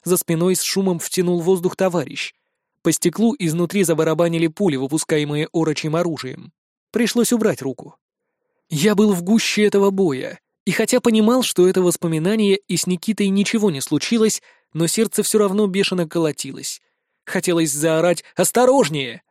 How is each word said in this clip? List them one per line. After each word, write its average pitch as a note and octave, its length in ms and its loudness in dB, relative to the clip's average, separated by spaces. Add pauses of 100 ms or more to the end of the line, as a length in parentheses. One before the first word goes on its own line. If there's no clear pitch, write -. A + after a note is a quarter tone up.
За F3+ 120 2
спиной F3 400 0
с - 60 -4
шумом F#3+ 360 -2
втянул F3 420 -2
воздух F3+ 360 0
товарищ. - 580 -4 (480)
По E3 100 0
стеклу G#3 460 0
изнутри F3 440 0
забарабанили E3 640 2
пули, D#3+ 300 0
выпускаемые D3 760 -2
орочьим D#3 440 -2
оружием. D#3+ 560 -6 (380)
Пришлось A#3 420 0
убрать G#3+ 300 0
руку. - 340 -12 (720)
Я E3+ 240 2
был G#3 180 6
в F3 100 -2
гуще G#3 420 2
этого G3+ 260 4
боя, F#3 500 -2 (240)
и G3+ 60 0
хотя A3+ 300 0
понимал, A3+ 420 4
что F3+ 260 2
это F#3 140 2
воспоминание F3+ 760 0
и F#3 200 -6
с - 100 -4
Никитой F#3+ 420 -2
ничего G3+ 420 0
не C#3 100 -6
случилось, G#3+ 600 0 (300)
но D#3+ 140 -2
сердце G#3+ 360 -2
всё G#3+ 160 0
равно G#3 280 2
бешено F#3 420 -2
колотилось. D3+ 720 -6 (440)
Хотелось E3 480 0
заорать D#3+ 520 0 (120)
«Осторожнее!». F3+ 960 2